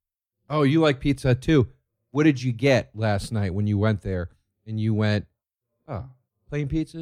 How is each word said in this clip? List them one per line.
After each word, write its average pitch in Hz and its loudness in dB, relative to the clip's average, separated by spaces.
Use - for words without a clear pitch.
"Oh, 151 0
you 147 4
like 143 2
Pizza 135 -2
Hut 127 2
too. 147 4
What 147 0
did 139 4
you 127 -2
get 120 0
last 104 -2
night 101 -2
when 104 -2
you 104 0
went 104 0
there?" 92 -6
And 110 -8
you 110 -2
went, 107 0
"Oh, 131 -10
plain 147 -6
pizza, 156 -4